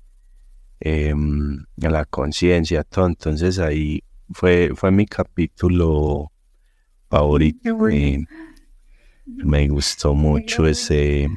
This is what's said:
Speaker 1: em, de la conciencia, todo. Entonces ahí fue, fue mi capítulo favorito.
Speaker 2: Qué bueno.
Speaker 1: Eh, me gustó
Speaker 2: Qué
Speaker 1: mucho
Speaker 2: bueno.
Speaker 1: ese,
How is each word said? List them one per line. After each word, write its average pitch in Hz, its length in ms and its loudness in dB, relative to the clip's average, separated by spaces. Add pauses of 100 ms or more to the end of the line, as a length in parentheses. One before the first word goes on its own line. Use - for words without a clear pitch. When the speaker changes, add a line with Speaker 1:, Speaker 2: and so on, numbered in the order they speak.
(800)
Speaker 1:
em, 73 840 -2 (120)
de - 140 -2
la 78 140 0
conciencia, 78 800 0
todo. 92 220 -2
Entonces 85 520 -2
ahí 76 440 -2 (300)
fue, 87 420 2
fue 95 160 0
mi 101 160 4
capítulo 80 1300 0 (800)
favorito. 76 520 2
Speaker 2:
Qué 226 100 -2
bueno. 214 240 0
Speaker 1:
Eh, 69 220 0 (1080)
me 73 420 0
gustó 71 440 -2
Speaker 2:
Qué 71 40 2
Speaker 1:
mucho 76 460 0
Speaker 2:
bueno. 78 100 6
Speaker 1:
ese, 73 640 0